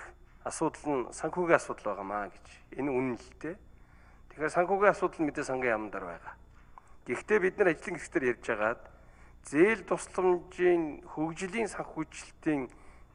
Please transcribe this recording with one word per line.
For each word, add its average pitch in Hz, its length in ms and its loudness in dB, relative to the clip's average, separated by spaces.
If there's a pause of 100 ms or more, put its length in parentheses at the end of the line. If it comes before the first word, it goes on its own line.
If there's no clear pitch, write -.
(440)
асуудал - 480 -2
нь 127 120 0 (100)
санхүүгийн 165 420 4
асуудал 107 400 -2
байгаамаа 98 320 -4
гэж. - 180 -20 (300)
Энэ 135 140 0
үнэн 127 260 0
л - 140 -16 (100)
дээ. 170 160 -8 (720)
Тэгэхээр 147 320 -4
санхүүгийн 190 320 4
асуудал - 300 -2
нь 151 100 4
мэдээ 147 140 -4
сангийн 127 260 0
яамн 107 220 -2
дээр 95 100 -8
байгаа. - 300 -12 (760)
Гэхдээ - 320 2
бид 185 160 2
нар 185 160 6
ажлын 170 240 -8
хэсгээр 139 320 0
ярьж 117 160 0
байгаад 110 380 0 (680)
зээл 185 400 4
тусламжийн 180 960 2 (340)
хөгжлийн 180 560 -4
санхүүжилтийн - 960 -4 (460)